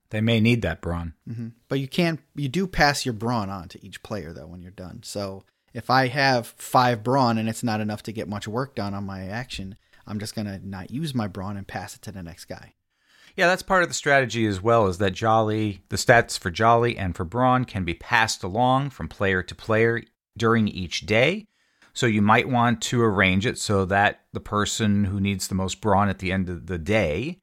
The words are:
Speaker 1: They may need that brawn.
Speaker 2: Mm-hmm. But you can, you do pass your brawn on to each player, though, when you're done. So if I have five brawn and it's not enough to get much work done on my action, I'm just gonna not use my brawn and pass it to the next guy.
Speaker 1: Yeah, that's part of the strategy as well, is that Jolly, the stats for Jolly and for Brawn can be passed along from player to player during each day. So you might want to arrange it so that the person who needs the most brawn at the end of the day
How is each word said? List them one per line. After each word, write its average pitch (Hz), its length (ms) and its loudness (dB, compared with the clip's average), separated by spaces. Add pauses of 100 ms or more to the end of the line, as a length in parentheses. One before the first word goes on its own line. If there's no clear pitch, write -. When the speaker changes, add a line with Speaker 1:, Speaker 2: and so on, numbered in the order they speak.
Speaker 1:
They 107 120 -4
may 113 180 4
need 117 220 4
that 82 200 -4
brawn. 85 320 -6 (160)
Speaker 2:
Mm-hmm. 117 180 -8 (200)
But 139 120 -4
you 135 100 -6
can, 165 300 0 (160)
you 147 120 -4
do 185 200 -2
pass 147 380 2
your 123 80 -2
brawn 110 360 -2
on 92 200 -10
to - 160 -20
each 92 180 -18
player, 87 280 -10
though, 80 160 -14
when 87 140 -16
you're 90 100 -18
done. 92 320 -16
So 98 400 -10 (300)
if - 160 -12
I 127 180 4
have 131 400 2
five 123 560 2
brawn 123 340 4
and 110 120 -2
it's - 140 -6
not 110 180 0
enough 104 220 -4
to 110 100 -8
get 104 160 -6
much 101 180 -6
work 123 280 -6
done 101 180 -4
on 98 120 -6
my 95 220 -10
action, 101 480 -10 (300)
I'm - 140 -6
just - 160 -8
gonna 101 280 -6
not 95 280 -12
use 143 220 -6
my 110 140 -2
brawn 98 300 -8
and 98 100 -12
pass - 280 -10
it - 80 -20
to 101 80 -14
the 90 120 -12
next 80 220 -16
guy. - 280 -16 (640)
Speaker 1:
Yeah, 185 120 2
that's 185 160 2
part 185 200 2
of 160 60 0
the 131 60 -10
strategy 120 520 2
as 98 140 0
well, 113 260 4
is 90 100 0
that 98 140 0
Jolly, 107 760 0
the 101 80 -6
stats - 420 4
for 95 100 -4
Jolly 117 480 4
and 92 180 -4
for - 80 -6
Brawn 127 420 2
can 95 180 -6
be 85 100 -4
passed - 500 0
along 127 480 0
from - 180 -10
player 95 340 0
to - 100 -12
player 113 480 0 (360)
during 113 300 4
each - 380 -6
day. 135 400 2 (480)
So - 140 0
you 107 140 2
might 110 280 6
want 120 340 2
to 123 200 0
arrange 95 420 4
it - 140 -2
so 98 260 2
that 98 360 2 (120)
the 107 60 -6
person 104 640 0
who 98 140 -2
needs 98 280 -2
the - 80 -4
most 95 260 -4
brawn 101 280 4
at 92 100 -4
the 92 120 -2
end 95 180 0
of 85 180 -8
the 92 120 -4
day 101 640 0